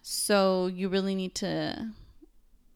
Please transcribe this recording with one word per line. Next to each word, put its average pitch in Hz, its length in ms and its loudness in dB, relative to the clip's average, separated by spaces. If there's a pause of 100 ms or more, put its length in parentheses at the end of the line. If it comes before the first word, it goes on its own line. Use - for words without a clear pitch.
So 190 640 2
you 185 220 -2
really 190 260 0
need 185 220 -4
to, 165 520 -4 (880)